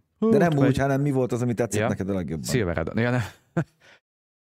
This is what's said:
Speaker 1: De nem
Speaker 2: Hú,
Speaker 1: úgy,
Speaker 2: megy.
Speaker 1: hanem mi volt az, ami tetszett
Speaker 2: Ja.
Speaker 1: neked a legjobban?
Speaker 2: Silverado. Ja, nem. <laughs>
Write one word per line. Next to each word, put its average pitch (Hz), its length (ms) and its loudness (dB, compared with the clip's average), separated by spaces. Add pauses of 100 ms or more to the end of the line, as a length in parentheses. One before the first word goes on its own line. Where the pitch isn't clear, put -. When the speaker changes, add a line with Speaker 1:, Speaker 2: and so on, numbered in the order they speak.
(180)
Speaker 1:
De 220 200 4
nem 170 120 4
Speaker 2:
Hú, 151 80 0
Speaker 1:
úgy, 139 40 4
Speaker 2:
megy. 135 160 4
Speaker 1:
hanem 135 220 0
mi 143 100 0
volt 127 220 0
az, 123 100 -2
ami 120 120 0
tetszett 107 260 -2
Speaker 2:
Ja. 110 80 2
Speaker 1:
neked 98 220 -4
a 101 40 -2
legjobban? 80 340 -6
Speaker 2:
Silverado. 85 520 -2
Ja, 120 100 2
nem. 123 100 0 (340)
<laughs> 151 100 -2 (800)